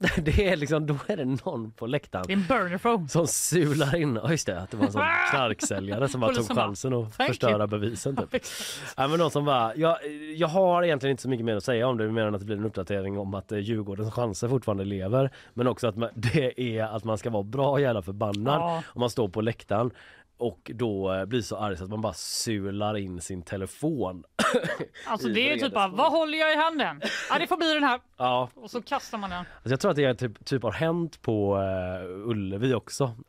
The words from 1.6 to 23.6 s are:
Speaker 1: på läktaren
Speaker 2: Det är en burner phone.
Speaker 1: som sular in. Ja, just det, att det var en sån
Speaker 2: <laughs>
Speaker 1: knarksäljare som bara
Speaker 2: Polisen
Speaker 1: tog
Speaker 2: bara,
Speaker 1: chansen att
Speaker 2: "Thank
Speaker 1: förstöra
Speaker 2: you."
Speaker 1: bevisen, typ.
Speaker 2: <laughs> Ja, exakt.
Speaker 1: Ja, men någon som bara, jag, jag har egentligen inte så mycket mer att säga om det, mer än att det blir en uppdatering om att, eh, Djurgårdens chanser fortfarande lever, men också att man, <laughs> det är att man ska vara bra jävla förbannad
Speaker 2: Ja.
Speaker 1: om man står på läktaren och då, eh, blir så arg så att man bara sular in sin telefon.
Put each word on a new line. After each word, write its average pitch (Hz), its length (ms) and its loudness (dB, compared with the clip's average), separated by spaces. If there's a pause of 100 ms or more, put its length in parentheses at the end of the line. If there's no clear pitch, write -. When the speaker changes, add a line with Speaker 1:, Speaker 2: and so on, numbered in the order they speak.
Speaker 1:
på 113 160 -10
läktaren 120 400 -4
Speaker 2:
Det 185 60 -2
är 196 40 2
en 190 100 2
burner 190 300 0
phone. 208 300 2
Speaker 1:
som 156 200 2
sular 151 680 2
in. 147 280 2
Ja, - 80 2
just 160 160 0
det, 90 140 -2
att 92 100 -8
det 113 60 -6
var 104 80 4
en 233 60 2
sån 214 100 0 (140)
Speaker 2:
<laughs> 359 160 2
Speaker 1:
knarksäljare 110 760 0
som 127 140 -2
bara 113 60 4
Speaker 2:
Polisen 120 200 2
Speaker 1:
tog 240 80 -2
Speaker 2:
bara, 127 100 2
Speaker 1:
chansen 101 280 -4
att 113 240 -4
Speaker 2:
"Thank 254 120 2
Speaker 1:
förstöra 113 280 2
Speaker 2:
you." 104 100 2
Speaker 1:
bevisen, 107 480 -2
typ. - 120 -2
Speaker 2:
<laughs> - 40 -12
Ja, 254 60 -2
exakt. - 600 -8
Speaker 1:
Ja, 135 100 2
men 160 120 2
någon 160 120 4
som 147 140 0
bara, 117 300 2
jag, 160 220 4 (380)
jag 165 120 2
har 175 360 6
egentligen 139 280 2
inte 127 120 -2
så 123 60 -2
mycket 117 160 0
mer 113 100 2
att 101 80 -2
säga 120 240 2
om 127 100 2
det, 107 140 0
mer 113 140 2
än 104 100 0
att 98 60 -4
det 101 40 -10
blir 107 120 -4
en 104 80 -4
uppdatering 98 540 -4
om 98 140 -4
att, 95 180 -6
eh, 107 80 -2
Djurgårdens 107 540 -4
chanser 117 340 -2
fortfarande 110 380 0
lever, 101 460 0 (220)
men 123 140 2
också 120 200 0
att 98 100 0
man, 117 140 -2
<laughs> - 40 -16
det 120 640 0
är 110 60 2
att 110 200 -4
man 110 140 0
ska 120 120 -4
vara 104 140 0
bra 135 360 2
jävla 120 220 2
förbannad 104 600 0
Speaker 2:
Ja. 170 260 -2
Speaker 1:
om - 120 -12
man 120 100 2
står 113 180 0
på 107 140 -2
läktaren 113 500 0 (480)
och 117 340 -6
då, 101 400 -2
eh, 95 120 -2
blir 117 160 -2
så 101 160 -6
arg 101 200 -2
så 87 60 -8
att 92 60 -10
man 107 120 -4
bara 107 120 -2
sular 104 840 -4
in 90 240 -6
sin 92 200 -8
telefon. 95 880 -4